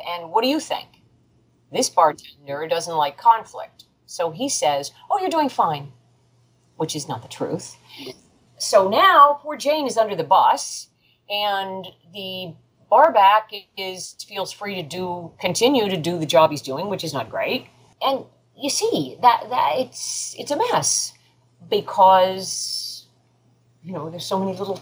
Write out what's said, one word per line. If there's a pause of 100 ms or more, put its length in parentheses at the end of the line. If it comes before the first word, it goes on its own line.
and
what
do
you
think?" (840)
This
bartender
doesn't
like
conflict, (200)
so
he
says, (180)
"Oh,
you're
doing
fine," (840)
which
is
not
the
truth. (840)
So
now
poor
Jane
is
under
the
bus, (420)
and (260)
the (340)
bar
back (260)
is, (120)
feels
free
to
do,
continue
to
do
the
job
he's
doing,
which
is
not
great. (340)
And (320)
you
see
that,
that
it's,
it's
a
mess (560)
because, (760)
you
know,
there's
so
many
little,